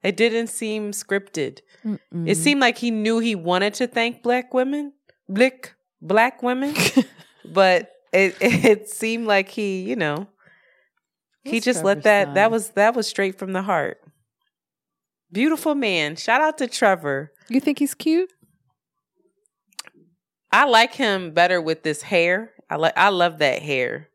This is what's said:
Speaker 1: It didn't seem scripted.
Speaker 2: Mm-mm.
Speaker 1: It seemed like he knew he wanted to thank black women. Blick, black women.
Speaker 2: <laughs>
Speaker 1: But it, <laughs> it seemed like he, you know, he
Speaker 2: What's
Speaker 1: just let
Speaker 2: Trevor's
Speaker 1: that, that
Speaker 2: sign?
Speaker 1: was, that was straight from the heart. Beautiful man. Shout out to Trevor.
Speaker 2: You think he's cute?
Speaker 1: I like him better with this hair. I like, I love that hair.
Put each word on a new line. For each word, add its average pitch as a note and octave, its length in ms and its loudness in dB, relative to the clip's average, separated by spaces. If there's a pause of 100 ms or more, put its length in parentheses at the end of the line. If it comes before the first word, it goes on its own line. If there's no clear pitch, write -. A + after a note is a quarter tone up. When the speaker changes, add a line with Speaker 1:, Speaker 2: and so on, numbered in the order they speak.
Speaker 1:
It F#3 140 -2
didn't A#3 320 0
seem G#3+ 440 -6
scripted. G3 680 -6 (240)
Speaker 2:
Mm-mm. F3 440 -8
Speaker 1:
It G3+ 80 2
seemed C#4 240 0
like A#3 180 2
he A#3+ 120 -4
knew A3 300 0
he A3+ 140 -2
wanted F3+ 400 -2
to B3+ 120 -2
thank A#3 360 -4
black B3 300 -2
women. C#4 400 -2 (360)
Blick, B3+ 460 0 (260)
black A3 420 0
women. C4 380 -4
Speaker 2:
<laughs> - 40 2 (640)
Speaker 1:
But F3+ 440 2 (220)
it, F#3+ 260 2
<laughs> - 20 -8
it G#3+ 500 4
seemed A3+ 360 -4
like G3 240 2
he, G3 320 -4
you A#3 140 -6
know, E3 320 -4 (1120)
he A#3+ 140 -6
Speaker 2:
What's A3 100 -2
Speaker 1:
just F#3+ 180 0
let F#3+ 180 2
Speaker 2:
Trevor's - 20 -16
Speaker 1:
that, G3+ 300 4
that G3 100 4
Speaker 2:
sign? A3+ 80 4
Speaker 1:
was, A3+ 180 -4
that G#3+ 260 2
was A3 100 -4
straight F#3+ 320 -4
from F#3+ 140 -8
the F#3 100 -2
heart. F3+ 360 -2 (1300)
Beautiful D4+ 440 0
man. F3 420 0
Shout A#3+ 240 0
out D#4 180 0
to C4 80 -2
Trevor. D#3 680 0 (160)
Speaker 2:
You C4 120 0
think C#4+ 180 -2
he's C#4+ 160 -2
cute? E4+ 380 -2 (2250)
Speaker 1:
I A#3 140 4
like A#3 300 4
him F#3+ 380 -2
better F3 280 4
with D#3+ 220 -4
this D3+ 180 -4
hair. F#3 520 0 (180)
I D#3 60 -4
like, D#3 200 0
I F#3+ 140 4
love F3 300 0
that C#3 200 0
hair. D3 540 -6